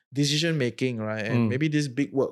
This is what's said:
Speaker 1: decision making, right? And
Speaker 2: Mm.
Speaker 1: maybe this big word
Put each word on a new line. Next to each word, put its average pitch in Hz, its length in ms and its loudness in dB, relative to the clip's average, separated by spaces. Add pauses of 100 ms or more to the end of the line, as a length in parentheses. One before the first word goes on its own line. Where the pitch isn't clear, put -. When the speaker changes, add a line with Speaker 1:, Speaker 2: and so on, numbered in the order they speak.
(120)
Speaker 1:
decision 147 460 0
making, 123 440 -2
right? 107 240 -4
And 117 220 2
Speaker 2:
Mm. 123 100 0
Speaker 1:
maybe 160 80 0
this 147 220 0
big 131 260 -4
word 135 180 0